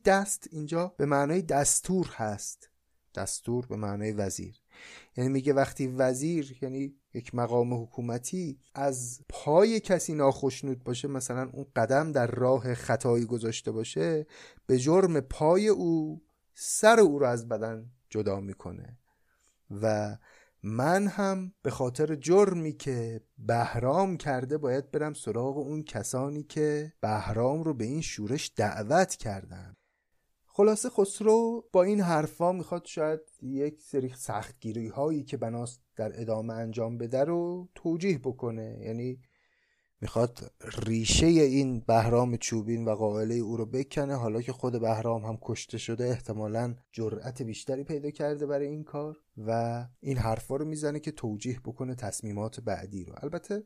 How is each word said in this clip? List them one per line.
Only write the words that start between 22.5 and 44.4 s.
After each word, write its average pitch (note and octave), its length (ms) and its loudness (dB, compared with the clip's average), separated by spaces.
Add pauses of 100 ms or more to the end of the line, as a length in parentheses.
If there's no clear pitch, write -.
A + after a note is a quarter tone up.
که A#2 480 -6 (160)
بهرام B2+ 800 0
کرده C3 400 -2
باید C#3 340 -2
برم D3+ 220 -2
سراغ B2+ 440 -4
اون D3+ 260 -6
کسانی C#3+ 600 -4
که D3+ 580 -2
بهرام A2+ 640 0
رو D#3 100 0
به A2+ 120 -2
این C#3+ 160 -2
شورش G#2+ 540 -4
دعوت A2 600 2
کردن. F#2 600 -10 (720)
خلاصه G#3+ 440 4
خسرو A3 800 2
با F3+ 120 8
این G#3 180 2
حرفا E3+ 500 2
می‌خواد F3 340 -6
شاید D#3 340 -2 (220)
یک C#3 400 -4
سری B2+ 360 -4
سختگیری A2 720 -8
هایی D3 360 -2
که - 140 -8
بناست A#2+ 420 -6 (160)
در A2 260 -6
ادامه A2+ 320 -2
انجام A2+ 440 -4
بده A#2+ 260 0
رو F3 520 -2
توجیه E3+ 420 0
بکنه، A#2 640 -6
یعنی A#2+ 380 -6 (840)
می‌خواد - 500 -2 (340)
ریشهٔ A2+ 420 4
این C#3 520 6
بهرام A#2 580 4
چوبین A2+ 480 -2
و A2 100 2
قائلهٔ G#2+ 400 0
او A#2 220 -2
رو A2+ 80 -2
بکنه، C#3 500 -2
حالا A#2 260 -2